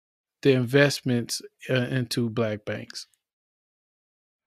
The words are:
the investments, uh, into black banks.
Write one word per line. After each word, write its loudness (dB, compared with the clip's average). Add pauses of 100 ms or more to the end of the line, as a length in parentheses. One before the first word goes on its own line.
(440)
the 6
investments, 2 (300)
uh, -2
into -2
black -2
banks. -10 (1400)